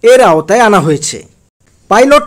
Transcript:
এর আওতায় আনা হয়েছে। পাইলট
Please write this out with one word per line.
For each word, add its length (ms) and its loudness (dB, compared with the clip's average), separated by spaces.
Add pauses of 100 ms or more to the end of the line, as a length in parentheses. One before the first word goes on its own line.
এর 180 4
আওতায় 440 0
আনা 140 0
হয়েছে। 380 -6 (720)
পাইলট 360 2